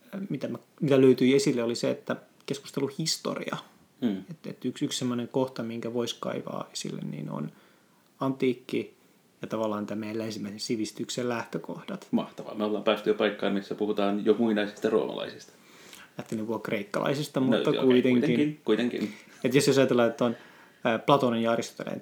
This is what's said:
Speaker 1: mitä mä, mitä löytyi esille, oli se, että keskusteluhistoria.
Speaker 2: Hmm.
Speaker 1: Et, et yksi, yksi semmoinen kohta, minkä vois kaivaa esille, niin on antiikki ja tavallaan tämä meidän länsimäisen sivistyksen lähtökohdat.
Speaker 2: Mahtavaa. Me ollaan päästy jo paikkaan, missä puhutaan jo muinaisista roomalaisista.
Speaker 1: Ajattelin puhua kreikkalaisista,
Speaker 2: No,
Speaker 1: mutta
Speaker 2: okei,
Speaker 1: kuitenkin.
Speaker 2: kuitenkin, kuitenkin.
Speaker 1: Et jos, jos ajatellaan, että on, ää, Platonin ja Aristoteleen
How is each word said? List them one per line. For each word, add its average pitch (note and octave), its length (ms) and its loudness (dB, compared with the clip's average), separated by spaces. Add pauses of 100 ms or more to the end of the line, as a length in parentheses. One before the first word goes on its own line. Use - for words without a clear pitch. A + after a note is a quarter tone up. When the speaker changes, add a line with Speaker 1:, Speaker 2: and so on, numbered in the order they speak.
(300)
Speaker 1:
mitä C3 180 -4
mä, B2 100 -6 (240)
mitä C3+ 200 6
löytyi C3 340 8
esille, C3+ 280 2
oli A#2 120 -2
se, C3 160 -2
että - 240 -4 (300)
keskusteluhistoria. - 1120 -4 (440)
Speaker 2:
Hmm. G2+ 160 0 (120)
Speaker 1:
Et, - 180 -12
et G2+ 180 -10
yksi, B2+ 200 -4
yksi - 140 -4
semmoinen A#2+ 280 -4
kohta, B2+ 360 -2
minkä A#2 300 -6
vois A#2+ 200 -2
kaivaa - 600 -8
esille, - 280 -8 (100)
niin - 180 -8
on D2+ 220 -6 (680)
antiikki C3 760 -2 (480)
ja G2+ 60 -12
tavallaan G#2+ 380 -4
tämä G#2 140 -8
meidän A2 180 -8
länsimäisen A2 420 -8
sivistyksen A#2 720 -4
lähtökohdat. - 800 -8
Speaker 2:
Mahtavaa. - 440 -4
Me G#2+ 80 -4
ollaan G#2 200 -2
päästy G#2+ 260 0
jo G#2 40 6
paikkaan, G2+ 400 0
missä G2 220 -4
puhutaan G2+ 500 0
jo G#2+ 80 6
muinaisista G#2+ 560 0
roomalaisista. B1+ 640 -2 (640)
Speaker 1:
Ajattelin A2 280 -6
puhua A2 140 -4
kreikkalaisista, C3+ 800 -2
Speaker 2:
No, C3 60 2
Speaker 1:
mutta A#2 240 2
Speaker 2:
okei, - 120 2
Speaker 1:
kuitenkin. B2+ 400 6
Speaker 2:
kuitenkin, D3 440 2
kuitenkin. A2 480 0 (300)
Speaker 1:
Et B2+ 120 2
jos, C#3+ 120 6
jos C3 100 6
ajatellaan, B2 320 6
että A#2+ 160 -2
on, A#2 100 0 (480)
ää, A2+ 160 0
Platonin B2 440 4
ja A#2 80 2
Aristoteleen - 500 -4